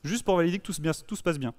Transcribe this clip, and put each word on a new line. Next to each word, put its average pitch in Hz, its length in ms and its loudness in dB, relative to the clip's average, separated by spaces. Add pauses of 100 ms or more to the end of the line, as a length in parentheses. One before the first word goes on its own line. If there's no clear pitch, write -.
juste 202 200 -2
pour 190 120 4
valider 175 220 4
que - 60 -10
tout 196 80 -6
se 156 80 -6
bien, 156 120 2 (140)
tout 208 100 -8
se - 60 -12
passe 160 160 0
bien. 123 200 -4